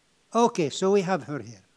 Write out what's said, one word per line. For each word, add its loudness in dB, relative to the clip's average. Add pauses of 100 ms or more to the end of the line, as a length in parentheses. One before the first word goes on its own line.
(340)
Okay, 2
so 0
we 4
have -2
her -8
here. -16 (140)